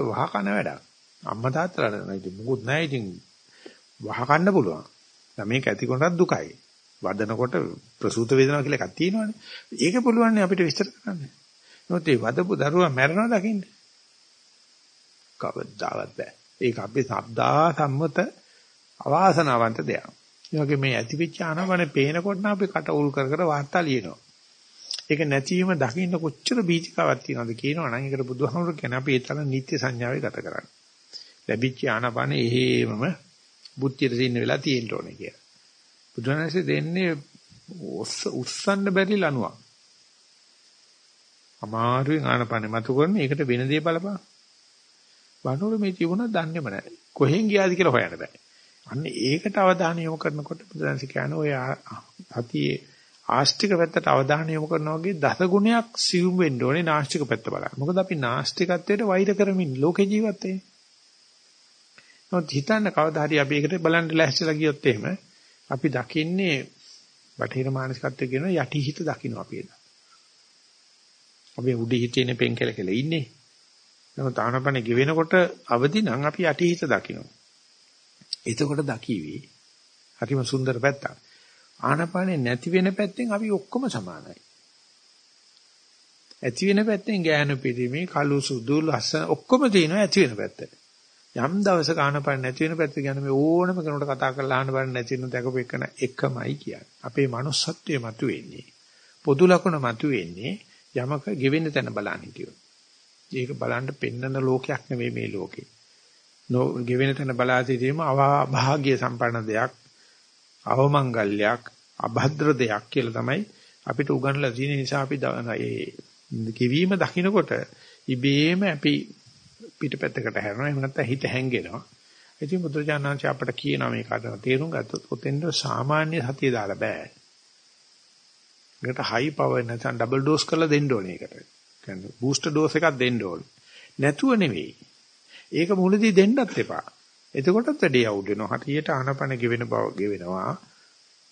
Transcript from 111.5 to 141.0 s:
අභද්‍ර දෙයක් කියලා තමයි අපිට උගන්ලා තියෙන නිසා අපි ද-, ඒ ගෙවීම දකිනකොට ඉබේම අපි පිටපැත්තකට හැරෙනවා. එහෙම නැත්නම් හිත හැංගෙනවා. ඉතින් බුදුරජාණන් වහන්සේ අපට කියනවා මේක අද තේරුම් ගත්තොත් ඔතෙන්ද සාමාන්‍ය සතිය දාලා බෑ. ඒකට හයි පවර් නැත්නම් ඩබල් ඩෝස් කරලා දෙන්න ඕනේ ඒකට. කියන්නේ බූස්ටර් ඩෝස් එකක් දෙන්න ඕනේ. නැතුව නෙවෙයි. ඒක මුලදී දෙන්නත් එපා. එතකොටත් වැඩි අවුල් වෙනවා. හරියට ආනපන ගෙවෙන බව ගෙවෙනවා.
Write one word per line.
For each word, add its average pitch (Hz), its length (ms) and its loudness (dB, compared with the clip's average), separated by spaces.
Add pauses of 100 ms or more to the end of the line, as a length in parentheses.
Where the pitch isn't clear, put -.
අභද්‍ර 143 540 0
දෙයක් 110 340 0
කියලා 117 280 -2
තමයි 127 260 -2 (460)
අපිට 139 220 -2
උගන්ලා 139 420 0
තියෙන 135 240 -2
නිසා 139 260 -2
අපි 139 160 -4
ද-, 123 380 -4
ඒ 113 380 -6 (580)
ගෙවීම 139 440 2
දකිනකොට 175 560 2 (560)
ඉබේම 139 580 2
අපි 151 280 2 (840)
පිටපැත්තකට 127 600 -4
හැරෙනවා. 110 320 -4
එහෙම 139 140 -2
නැත්නම් 135 240 -2
හිත 135 200 -2
හැංගෙනවා. 120 580 -2 (580)
ඉතින් 175 200 -2
බුදුරජාණන් 147 460 -2
වහන්සේ 143 220 -2
අපට 131 240 -2
කියනවා 139 360 -2
මේක 113 220 -4
අද 113 160 -2 (120)
තේරුම් 131 320 0
ගත්තොත් 120 360 -6
ඔතෙන්ද 139 360 -4 (100)
සාමාන්‍ය 147 680 0
සතිය 131 300 0
දාලා 101 260 -2
බෑ. 82 300 -4 (1700)
ඒකට 131 240 -6
හයි 123 260 0
පවර් 131 320 0
නැත්නම් 120 320 -4
ඩබල් 120 260 0
ඩෝස් 151 240 2
කරලා 160 240 2
දෙන්න 147 220 4
ඕනේ 92 240 -2
ඒකට. - 320 -16 (320)
කියන්නේ 95 380 -12
බූස්ටර් 135 340 0
ඩෝස් 151 240 2
එකක් 160 200 2
දෙන්න 123 260 2
ඕනේ. 87 280 -8 (460)
නැතුව 151 400 2
නෙවෙයි. 98 360 0 (800)
ඒක 165 240 0
මුලදී 196 400 4
දෙන්නත් 208 440 6
එපා. 95 280 -4 (500)
එතකොටත් 202 420 4
වැඩි 131 280 4
අවුල් 101 200 0
වෙනවා. 101 280 -2
හරියට 143 360 -2
ආනපන 135 460 -2
ගෙවෙන 117 300 0
බව 113 180 0 (100)
ගෙවෙනවා. 92 580 -4 (800)